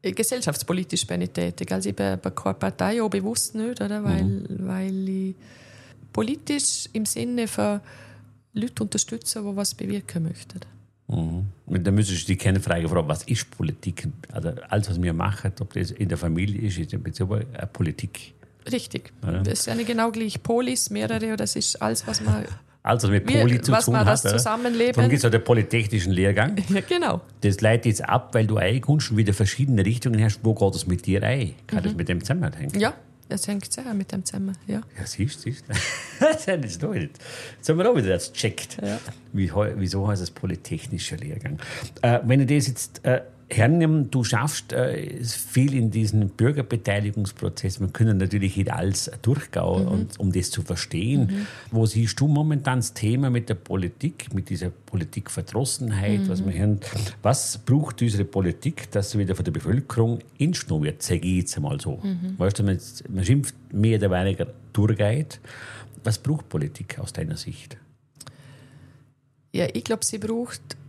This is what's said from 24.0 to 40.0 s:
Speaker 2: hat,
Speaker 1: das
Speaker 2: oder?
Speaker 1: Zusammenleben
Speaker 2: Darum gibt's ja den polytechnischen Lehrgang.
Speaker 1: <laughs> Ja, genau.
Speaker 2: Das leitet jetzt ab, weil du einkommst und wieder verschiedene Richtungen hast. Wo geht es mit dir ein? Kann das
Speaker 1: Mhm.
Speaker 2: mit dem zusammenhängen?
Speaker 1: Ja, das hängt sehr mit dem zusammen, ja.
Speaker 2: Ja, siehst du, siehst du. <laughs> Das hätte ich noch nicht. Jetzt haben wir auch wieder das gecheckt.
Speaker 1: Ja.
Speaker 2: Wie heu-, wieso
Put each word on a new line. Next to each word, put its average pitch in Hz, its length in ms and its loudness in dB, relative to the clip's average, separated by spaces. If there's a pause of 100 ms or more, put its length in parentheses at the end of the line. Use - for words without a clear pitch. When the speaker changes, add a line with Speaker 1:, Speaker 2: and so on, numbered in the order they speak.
Speaker 2:
hat, 131 80 6
Speaker 1:
das 131 100 0
Speaker 2:
oder? 104 140 4
Speaker 1:
Zusammenleben 233 560 2
Speaker 2:
Darum 117 160 6
gibt's 139 120 4
ja 123 60 6
den 151 160 4
polytechnischen 107 680 4
Lehrgang. 98 520 4
Speaker 1:
<laughs> - 60 -4
Ja, 196 100 4
genau. 302 400 0 (220)
Speaker 2:
Das 101 180 4
leitet 110 260 4
jetzt 95 220 2
ab, 120 260 0
weil 113 120 4
du 107 100 2
einkommst 123 540 2
und 107 80 4
wieder 101 160 4
verschiedene 117 500 2
Richtungen 113 380 2
hast. 110 200 2
Wo 110 120 4
geht 98 220 2
es - 100 -4
mit 90 180 0
dir 98 180 2
ein? 123 300 0 (140)
Kann 202 160 0
das 208 100 0
Speaker 1:
Mhm. 185 60 -4
Speaker 2:
mit 165 100 -2
dem 175 140 0
zusammenhängen? 143 580 -2
Speaker 1:
Ja, - 140 0 (340)
das - 180 -4
hängt 202 240 -6
sehr 254 220 -6
mit 196 200 -4
dem 190 120 -4
zusammen, 196 320 -6 (100)
ja. 208 140 -4 (180)
Speaker 2:
Ja, - 80 -8
siehst - 340 -4
du, 117 100 -6
siehst - 180 -10
du. 107 60 -4 (240)
<laughs> - 220 -12
Das 311 260 4
hätte 165 200 0
ich 87 140 -10
noch 196 140 -4
nicht. 147 240 -6 (400)
Jetzt - 100 -4
haben 160 100 4
wir 208 120 4
auch 240 60 4
wieder 101 120 4
das - 240 0
gecheckt. - 500 -4
Speaker 1:
Ja. 104 160 -4 (360)
Speaker 2:
Wie 92 180 0
heu-, 104 240 0
wieso 98 320 0